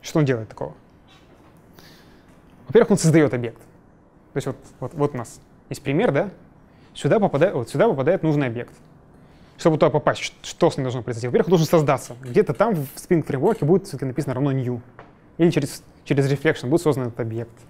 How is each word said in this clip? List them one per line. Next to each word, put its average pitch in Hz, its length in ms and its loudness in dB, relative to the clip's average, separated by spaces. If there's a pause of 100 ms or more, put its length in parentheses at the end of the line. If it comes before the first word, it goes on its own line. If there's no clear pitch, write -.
Что - 180 -2
он 151 60 4
делает 113 220 -2
такого? - 260 -12 (1900)
Во-первых, - 240 4
он 196 60 4
создает 151 360 4
объект. 120 260 -6 (760)
То - 40 -4
есть 139 100 -6
вот, 131 100 -8 (240)
вот, 127 120 -10
вот 147 200 -2
у - 40 -8
нас - 220 -12 (300)
есть 131 120 -12
пример, 175 300 0
да? 160 180 -2 (640)
Сюда 175 260 0
попадает, 175 340 2
вот 127 160 -6
сюда 175 180 2
попадает 165 360 0
нужный 147 240 0
объект. 120 260 -8 (840)
Чтобы 160 200 2
туда 160 120 4
попасть, 135 300 -2
ш-, - 220 -10
что - 280 0
с - 60 -8
ним 139 80 -4
должно 123 180 -4
произойти? 117 260 -6
Во-первых, 165 200 0
он 165 40 0
должен 160 160 4
создаться. 143 540 0
Где-то 135 320 0
там 220 200 0
в 143 220 -6
Spring 160 280 0
фреймворке 143 400 -2
будет 170 240 2
все-таки 135 180 -10
написано 135 280 -6
равно 139 180 -2
new. 123 300 -4 (560)
Или 165 140 4
через, 139 300 0 (220)
через 139 260 0
reflection 143 380 -2
будет 135 140 2
создан 131 260 0
этот 117 140 -12
объект. 113 320 -8 (160)